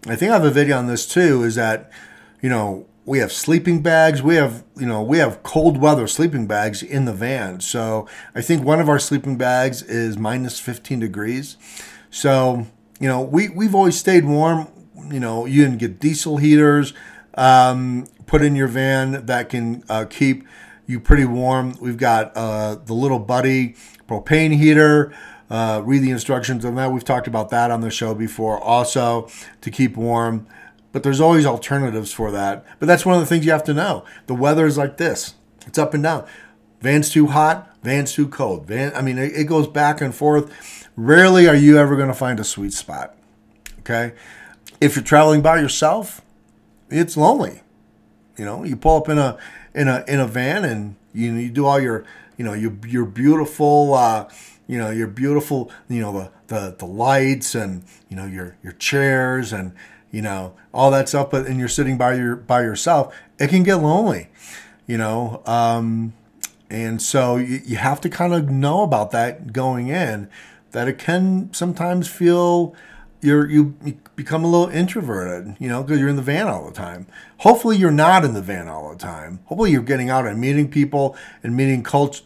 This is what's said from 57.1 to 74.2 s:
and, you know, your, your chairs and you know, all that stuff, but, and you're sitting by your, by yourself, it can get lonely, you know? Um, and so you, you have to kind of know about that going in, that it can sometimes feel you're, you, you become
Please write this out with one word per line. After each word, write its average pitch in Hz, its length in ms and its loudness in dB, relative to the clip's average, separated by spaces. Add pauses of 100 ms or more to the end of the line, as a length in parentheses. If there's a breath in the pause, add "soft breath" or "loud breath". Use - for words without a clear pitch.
and, 98 300 -8 (240 soft breath)
you 98 80 -14
know, 95 80 -10
your, 92 380 -14
your 92 100 -16
chairs 131 800 -2
and 92 220 -10 (420 loud breath)
you 107 60 -6
know, 95 320 -8 (180 soft breath)
all 135 180 2
that 135 200 -2
stuff, 139 200 -4
but, 135 160 -4
and 131 120 -6
you're 123 100 -4
sitting 131 300 -4
by 127 160 0
your, 123 220 -4
by 123 260 -2
yourself, 131 520 -2 (240 loud breath)
it 139 120 -2
can 185 120 4
get 190 140 2
lonely, 156 520 0 (580 loud breath)
you 120 100 -6
know? 113 480 -6
Um, 113 720 -2 (560)
and 113 320 -8
so 123 340 0
you, 127 300 -4
you 113 100 -6
have 135 240 -2
to 175 80 -6
kind 175 240 -2
of 156 160 0
know 143 340 0
about 117 280 -2
that 120 420 -4
going 127 360 -4
in, 117 420 -6 (400 loud breath)
that 120 180 -4
it 131 80 -6
can 185 560 -2
sometimes 175 560 -4
feel 175 640 2 (460 loud breath)
you're, 147 260 4
you, 147 380 2
you 143 140 -10 (160)
become 160 280 -4